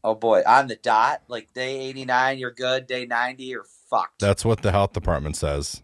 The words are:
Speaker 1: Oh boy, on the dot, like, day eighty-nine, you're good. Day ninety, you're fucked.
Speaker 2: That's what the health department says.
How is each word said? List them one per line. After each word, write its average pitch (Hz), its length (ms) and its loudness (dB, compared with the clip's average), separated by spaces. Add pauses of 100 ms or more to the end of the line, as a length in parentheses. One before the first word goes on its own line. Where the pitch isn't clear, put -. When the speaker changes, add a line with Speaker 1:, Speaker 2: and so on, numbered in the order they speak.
Speaker 1:
Oh 110 100 2
boy, 110 300 4
on 131 220 6
the 117 80 -6
dot, 117 520 2
like, 117 260 -14
day 131 260 -6
eighty-nine, 131 580 -2
you're 127 140 -8
good. 131 360 -4
Day 127 180 -6
ninety, 123 400 -4
you're 123 200 -10 (240)
fucked. 101 300 -2
Speaker 2:
That's 101 260 0
what 113 160 2
the 101 100 2
health 98 220 2
department 76 420 -2
says. 73 480 -4